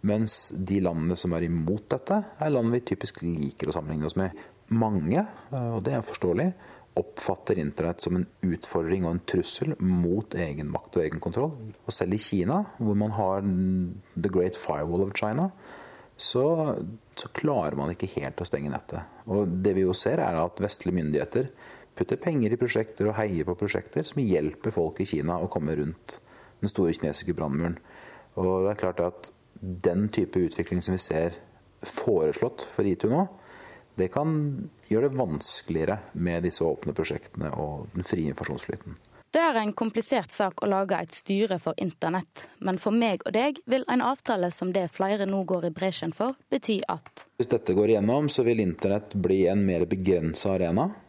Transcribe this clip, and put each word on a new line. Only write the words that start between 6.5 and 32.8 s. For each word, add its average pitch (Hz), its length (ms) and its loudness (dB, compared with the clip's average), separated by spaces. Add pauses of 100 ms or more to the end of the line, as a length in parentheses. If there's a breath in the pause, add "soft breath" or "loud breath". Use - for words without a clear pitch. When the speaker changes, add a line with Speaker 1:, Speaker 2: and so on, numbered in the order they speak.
Speaker 1:
oppfatter - 640 -2
internett 82 420 -2
som 90 140 0
en 90 80 0 (180)
utfordring 85 600 0
og 82 80 0
en 90 160 -2
trussel 131 480 -2
mot 92 560 2
egen 76 400 -4
makt - 240 -2
og 82 80 2
egen 80 180 -4
kontroll. 127 300 -2 (320)
Og - 80 -2
selv 98 240 0
i - 20 0
Kina, 104 380 2 (180)
hvor 104 240 2
man 107 160 0
har 98 300 0
the 92 840 0
Great 92 300 2
Firewall 80 480 0
of 101 100 -6
China, 120 300 0 (720 loud breath)
så, - 260 2 (720)
så - 160 -8
klarer 76 460 0
man 76 160 -2
ikke 92 240 -6
helt 67 240 -6
å 87 80 -4
stenge 71 240 -4
nettet. - 320 -10 (180)
Og 98 300 0 (100)
det 101 140 4
vi 95 80 4
jo 92 100 2
ser 127 240 0
er 107 220 0
at 87 180 -4
vestlige 90 380 -2
myndigheter 76 500 0 (480 loud breath)
putter - 240 -2
penger 127 320 2
i 120 80 -2
prosjekter 110 480 0
og 104 80 0
heier 95 320 0
på 90 80 -2
prosjekter - 480 -2
som - 160 -4
hjelper 90 540 0
folk 80 260 -2
i 98 80 0
Kina 82 320 -2
å 92 80 -2
komme 76 320 -2
rundt - 380 -6 (440 loud breath)
den 104 80 0
store 85 240 2
kinesiske 80 400 -2
brannmuren. 80 440 -2 (600 loud breath)
Og 92 280 2
det - 40 4
er 104 80 -2
klart 90 240 -2
at - 280 -4 (320)
den 92 420 0 (100)
type 92 240 0
utvikling 87 440 0
som 92 120 0
vi 90 80 0
ser 82 320 0 (480)
foreslått - 880 0
for - 160 0